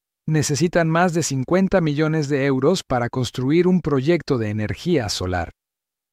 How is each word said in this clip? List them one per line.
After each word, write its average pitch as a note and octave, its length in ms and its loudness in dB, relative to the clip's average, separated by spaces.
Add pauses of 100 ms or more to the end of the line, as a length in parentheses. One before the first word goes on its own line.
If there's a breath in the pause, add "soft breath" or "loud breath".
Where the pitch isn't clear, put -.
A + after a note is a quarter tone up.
(280)
Necesitan D#3 600 2
más E3+ 240 2
de E3 100 0
cincuenta F3+ 560 0
millones D#3 480 0
de C#3 180 0
euros C#3 380 2
para A#2+ 240 -2
construir C3 600 0
un F3+ 140 2
proyecto D3 560 0
de A2 120 -2
energía G#2+ 580 -2
solar. F2+ 440 -4 (600)